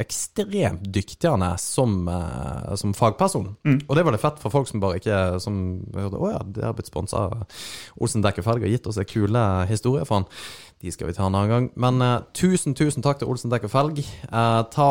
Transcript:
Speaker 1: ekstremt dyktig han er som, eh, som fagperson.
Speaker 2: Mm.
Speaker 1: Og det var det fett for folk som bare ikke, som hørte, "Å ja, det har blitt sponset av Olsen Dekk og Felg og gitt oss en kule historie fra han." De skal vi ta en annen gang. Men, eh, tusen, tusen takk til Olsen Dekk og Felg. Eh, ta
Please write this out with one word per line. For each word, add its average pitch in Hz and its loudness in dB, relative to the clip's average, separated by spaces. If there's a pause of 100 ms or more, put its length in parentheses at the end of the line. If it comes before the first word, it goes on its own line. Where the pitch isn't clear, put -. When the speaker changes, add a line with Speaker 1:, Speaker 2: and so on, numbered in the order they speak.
Speaker 1:
ekstremt 127 -2
dyktig 104 0
han 110 4
er 87 0
som, 98 0
eh, 82 -4
som 101 -2
fagperson. 123 0 (140)
Speaker 2:
Mm. 139 4
Speaker 1:
Og 131 -2
det 175 4
var 131 4
det - -10
fett 147 -2
for 107 -4
folk 139 2
som 107 -4
bare 98 0
ikke, 104 0 (220)
som 92 -4
hørte, 98 -4
"Å 202 -2
ja, - -4
det 98 -6
har 113 -2
blitt - -8
sponset - -4
av 104 -4 (560)
Olsen 110 0
Dekk 98 0
og 87 -4
Felg 117 2
og 98 2
gitt - -2
oss 104 -4
en 98 0
kule 110 2 (240)
historie 110 0
fra 98 2
han." - -4 (540)
De 90 -8
skal - -6
vi 87 -4
ta 95 0
en 95 2
annen 101 2
gang. 123 2
Men, 127 2
eh, 123 2 (120)
tusen, 180 2
tusen 147 0
takk 143 2
til 120 -2
Olsen 123 -4
Dekk 113 0
og - -8
Felg. 147 2 (340)
Eh, 113 4 (100)
ta 143 6